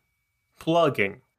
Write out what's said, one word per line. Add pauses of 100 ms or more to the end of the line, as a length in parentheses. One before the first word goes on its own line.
(600)
Plugging. (180)